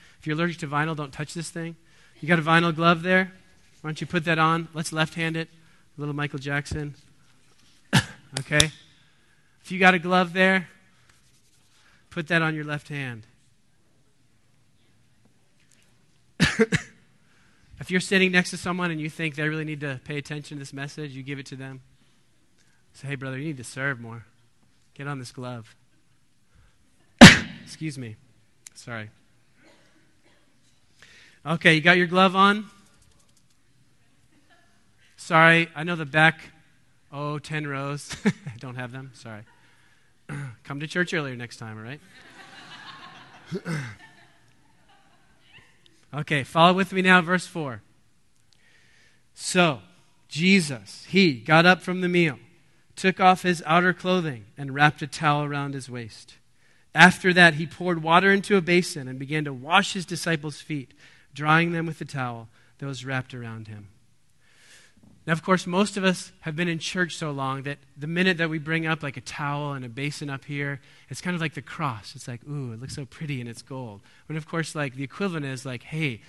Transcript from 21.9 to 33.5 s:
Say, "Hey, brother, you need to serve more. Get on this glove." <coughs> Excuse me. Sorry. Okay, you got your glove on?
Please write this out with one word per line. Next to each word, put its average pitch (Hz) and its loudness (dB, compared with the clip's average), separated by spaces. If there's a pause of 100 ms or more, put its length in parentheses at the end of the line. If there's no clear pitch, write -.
Say, - -16
"Hey, 143 -8
brother, 131 -10
you 139 -10
need 156 -8
to 120 -16
serve 131 -6
more. 113 -14 (720)
Get 143 -12
on 143 -8
this 123 -12
glove." 123 -14 (1500)
<coughs> - 10
Excuse 151 -10
me. 113 -12 (580)
Sorry. 110 -12 (2250)
Okay, 160 4
you 156 2
got 175 6
your 180 4
glove 185 4
on? 202 2 (2500)